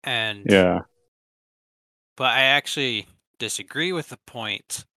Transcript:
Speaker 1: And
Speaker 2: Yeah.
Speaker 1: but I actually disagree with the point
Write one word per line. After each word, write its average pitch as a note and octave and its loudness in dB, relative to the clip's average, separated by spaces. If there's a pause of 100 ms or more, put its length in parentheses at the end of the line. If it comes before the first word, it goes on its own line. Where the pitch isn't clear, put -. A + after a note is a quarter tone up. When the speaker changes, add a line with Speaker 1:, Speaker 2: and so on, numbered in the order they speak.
Speaker 1:
And A2 -4
Speaker 2:
Yeah. F2+ 6 (1300)
Speaker 1:
but C3 0
I B2+ 4
actually C3+ 0 (320)
disagree C3+ -6
with E3 -6
the B2 -16 (100)
point - -10 (120)